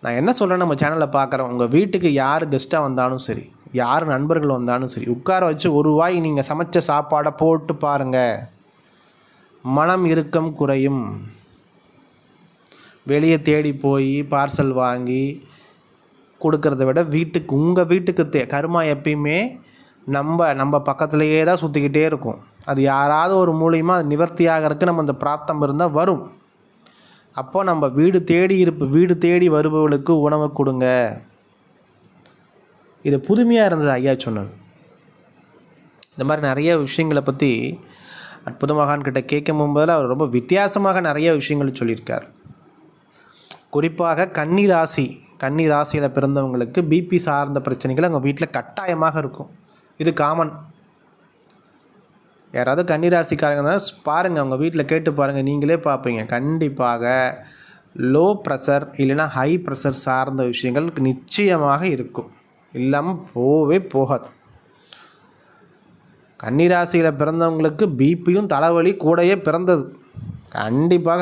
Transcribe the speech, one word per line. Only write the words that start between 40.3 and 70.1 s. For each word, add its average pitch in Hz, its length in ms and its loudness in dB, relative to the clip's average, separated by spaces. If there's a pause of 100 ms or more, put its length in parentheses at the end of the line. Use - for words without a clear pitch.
நிறைய 160 320 2
விஷயங்கள் 139 460 -2
சொல்லியிருக்கார். - 480 -4 (1500)
குறிப்பாக 165 520 0 (100)
கன்னி 175 340 2
ராசி, 160 360 2 (360)
கன்னி 151 280 0
ராசியில 147 360 0 (100)
பிறந்தவங்களுக்கு 135 640 0 (120)
பி 156 80 4 (100)
பி 180 160 2
சார்ந்த 143 400 -2
பிரச்சனைகள் 131 420 -2
அவங்க 156 200 0
வீட்ல 143 180 -2 (120)
கட்டாயமாக 160 640 -2
இருக்கும். - 260 -12 (540)
இது 165 80 2 (100)
காமன். 156 320 0 (2000)
யாராவது 131 340 0
கன்னி 160 220 0
ராசிக்காரங்க 147 480 -2
இருந்தா 165 240 0
ஸ்-, - 100 -10 (120)
பாருங்க, 170 340 0
அவங்க 131 220 -2
வீட்ல 160 280 -2
கேட்டு 160 280 0
பாருங்க, 139 300 0
நீங்களே 147 280 0 (100)
பார்ப்பீங்க. 131 340 -2 (140)
கண்டிப்பாக 131 680 -2 (1120)
லோ 160 140 4 (180)
ப்ரெஷர் 143 400 -2 (160)
இல்லைன்னா 139 240 2 (100)
ஹை 135 140 0 (160)
ப்ரெஷர் 135 400 -4
சார்ந்த 131 460 -2
விஷயங்கள் 127 360 -2 (220)
நிச்சயமாக 151 720 0 (140)
இருக்கும், 120 340 -10 (440)
இல்லாம 143 440 -2 (160)
போவே 147 460 2 (160)
போகாது. 135 340 0 (2250)
கன்னி 135 280 2
ராசியில 175 480 2
பிறந்தவங்களுக்கு 160 680 0 (140)
பி 135 100 4 (140)
பியும் 185 320 0
தலைவலி 165 360 2 (120)
கூடயே 175 320 4 (140)
பிறந்தது 170 360 2 (720)